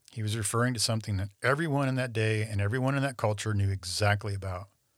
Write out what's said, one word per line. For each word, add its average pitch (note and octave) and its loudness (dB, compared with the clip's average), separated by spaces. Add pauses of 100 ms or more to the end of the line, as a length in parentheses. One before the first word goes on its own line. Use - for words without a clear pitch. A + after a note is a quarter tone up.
(120)
he A2+ -8
was G#2+ -2
referring A#2 0
to A#2 -4
something A2 0
that G2 -2 (140)
everyone C#3 2
in C3 0
that B2+ -2
day A2 2
and G#2+ -2
everyone B2+ 2
in C3+ 2
that C3+ -2
culture G#2+ 0
knew G2+ 2
exactly G2+ 0
about. F#2+ -8 (280)